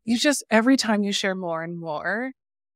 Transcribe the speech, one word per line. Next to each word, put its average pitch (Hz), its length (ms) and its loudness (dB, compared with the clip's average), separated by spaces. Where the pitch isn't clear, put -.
you 233 120 0
just, 285 340 2
every 226 260 6
time 214 260 0
you 202 80 0
share 196 240 -2
more 170 280 -4
and 170 160 -8
more, 170 520 -4